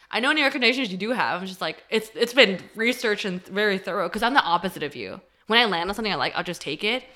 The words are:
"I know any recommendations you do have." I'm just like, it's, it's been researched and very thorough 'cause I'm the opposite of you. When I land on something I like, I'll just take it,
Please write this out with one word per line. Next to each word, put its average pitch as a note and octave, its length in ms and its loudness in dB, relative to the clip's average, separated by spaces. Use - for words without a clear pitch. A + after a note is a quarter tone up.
"I G3+ 100 -2
know C4 100 2
any D#4 120 2
recommendations C4 480 2
you F#3 60 -6
do G#3 140 -2
have." F3 320 0
I'm F#3+ 40 -8
just F#3+ 140 -10
like, D#3+ 300 -6
it's, A3 240 -2
it's A#3 180 -2
been G#3 260 6
researched A3 520 0
and F3+ 220 -6
very G3+ 280 0
thorough F#3 320 -4
'cause G#3 140 -4
I'm A#3+ 100 2
the C#4 100 4
opposite E3+ 400 0
of C#3+ 140 -8
you. G2 240 -10
When A3+ 120 6
I A#3+ 80 6
land F3 240 0
on G3+ 40 -2
something A3 160 -2
I E3+ 60 0
like, C#3 180 0
I'll F3+ 80 -2
just E3+ 200 -8
take D3+ 200 -6
it, A#3+ 220 -2